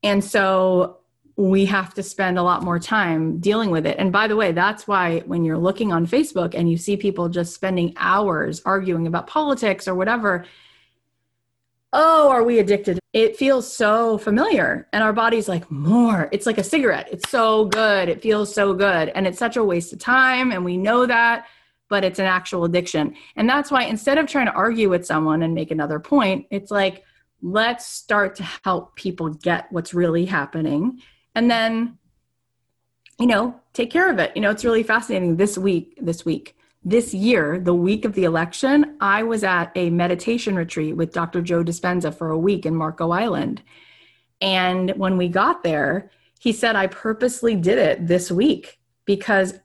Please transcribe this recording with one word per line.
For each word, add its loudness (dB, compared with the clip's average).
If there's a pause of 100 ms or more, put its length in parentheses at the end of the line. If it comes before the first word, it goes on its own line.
And 2
so 2 (400)
we 4
have -2
to -8
spend -2
a 0
lot 2
more -2
time -2
dealing 0
with 0
it. -2
And 0
by 2
the 0
way, 2
that's -2
why 0
when -2
you're 0
looking 0
on 2
Facebook -2
and 0
you 2
see -2
people -2
just -4
spending -2
hours 0
arguing -2
about -4
politics -2
or -4
whatever, -2 (1500)
oh, 6
are 4
we 4
addicted? 2 (140)
It 2
feels 0
so 2
familiar. 0
And 0
our 2
body's 2
like, -4
"More." 2
It's -2
like 0
a 0
cigarette. 0
It's -8
so 4
good. 2
It -4
feels 0
so 2
good. 2
And 0
it's -4
such -2
a 0
waste -2
of -16
time. 2
And -2
we -2
know 2
that, 2 (420)
but 0
it's -2
an 0
actual -2
addiction. -2 (220)
And 2
that's 0
why 2
instead 0
of 0
trying 0
to -2
argue 2
with 0
someone 0
and 0
make -6
another -4
point, 0
it's -8
like, -2 (360)
let's -2
start -2
to -12
help -6
people -6
get -4
what's -8
really 2
happening -4 (340)
and 2
then, -2 (1200)
you 2
know, 0 (140)
take -4
care 2
of 0
it. 0
You -4
know, 2
it's -4
really 2
fascinating. 0
This 0
week, -2
this -6
week, -6 (280)
this 0
year, 0
the 0
week 0
of -2
the 0
election, 2
I 2
was -2
at 0
a 0
meditation 0
retreat -4
with -4
Doctor -4
Joe 0
Dispenza -2
for -8
a -2
week 0
in -2
Marco -2
Island. -2 (800)
And 0
when -2
we 0
got 0
there, -2 (300)
he 0
said, 0
"I 0
purposely -2
did 2
it 0
this 0
week 0 (240)
because 0